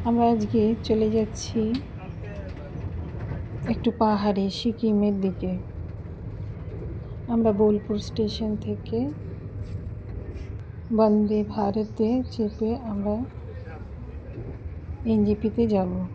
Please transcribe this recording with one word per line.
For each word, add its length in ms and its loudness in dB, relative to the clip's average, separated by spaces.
আমরা 280 4
আজকে 300 4
চলে 260 4
যাচ্ছি 500 0
একটু 220 2
পাহাড়ে, 580 4
সিকিমের 720 2
দিকে। 300 0
আমরা 240 4
বোলপুর 480 4
স্টেশন 560 -2
থেকে 440 -2
বন্দে 500 6
ভারতে 640 0
চেপে 380 0
আমরা 320 -2
এনজেপিতে 640 4
যাব। 240 4